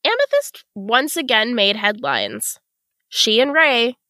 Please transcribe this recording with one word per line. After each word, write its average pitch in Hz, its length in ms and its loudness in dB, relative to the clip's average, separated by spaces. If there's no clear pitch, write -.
Amethyst 571 600 0
once 233 400 -2
again 247 400 0
made 202 180 2
headlines. 170 840 -4
She 220 320 2
and 277 120 2
Ray 254 440 2